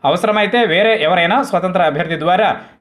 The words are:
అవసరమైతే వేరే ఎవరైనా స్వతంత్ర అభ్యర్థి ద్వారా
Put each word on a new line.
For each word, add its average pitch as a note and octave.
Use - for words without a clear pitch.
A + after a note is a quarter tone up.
అవసరమైతే G#3
వేరే G3+
ఎవరైనా F3
స్వతంత్ర F3+
అభ్యర్థి D#3+
ద్వారా F3